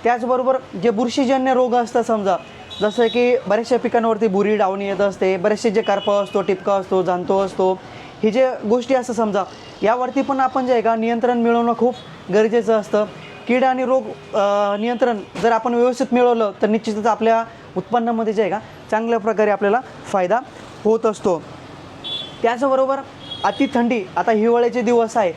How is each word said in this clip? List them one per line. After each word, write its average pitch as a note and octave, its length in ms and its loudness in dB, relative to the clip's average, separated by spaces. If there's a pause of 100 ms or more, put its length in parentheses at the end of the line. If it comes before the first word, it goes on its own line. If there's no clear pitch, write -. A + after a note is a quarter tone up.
त्याचबरोबर B3 540 2 (260)
जे A#3 60 4
बुरशीजन्य C4 640 0
रोग B3 220 2
असतात A#3 280 0
समजा G3+ 340 0 (440)
जसं G#3+ 260 2
की A#3+ 280 2 (120)
बऱ्याचशा A3+ 300 0
पिकांवरती A3+ 500 0
बुरी G3+ 300 2
डावणी G3 300 0
येत G3 140 -2
असते, F#3+ 360 0
बरेचसे G#3+ 320 0
जे G#3 120 0
करपा G3+ 320 0
असतो, G3+ 280 0
टिपका F#3+ 320 -2
असतो, F#3+ 280 0
जांतो F3+ 380 0
असतो, F#3+ 400 0 (440)
हे G#3+ 80 4
जे B3+ 180 2 (200)
गोष्टी B3 260 2
असतात B3 200 -2
समजा G#3 280 0 (380)
यावरती B3 400 0
पण C4+ 180 -2
आपण C4 260 0
जे B3+ 80 2
आहे A#3 80 4
का A3+ 140 2
नियंत्रण A#3 420 0
मिळवणं A#3 400 2
खूप A#3 180 0 (380)
गरजेचं A3 460 4
असतं. G#3 260 0 (440)
कीड B3+ 140 4
आणि B3+ 220 2
रोग, B3+ 180 2 (300)
अ, G3+ 460 2
नियंत्रण A#3+ 380 0 (240)
जर A3+ 100 4
आपण A#3 220 0
व्यवस्थित B3 380 2
मिळवलं A#3 400 2 (100)
तर G#3+ 60 2
निश्चितच G#3+ 380 -2
आपल्या A3+ 380 2 (340)
उत्पन्नामध्ये A3+ 560 -2
जे G#3 80 0
आहे F3+ 100 0
का G#3 80 -4 (320)
चांगल्या A3+ 280 0
प्रकारे G#3 300 2
आपल्याला G3+ 300 2 (280)
फायदा G3 320 0 (440)
होत A3 220 2
असतो. F#3 380 0 (1000)
त्याचबरोबर C4 520 2 (480)
अति G#3 300 0
थंडी, A#3 300 0 (140)
आता - 140 0
हिवाळ्याचे A#3 500 2
दिवस A#3 360 2
आहे F#3 200 2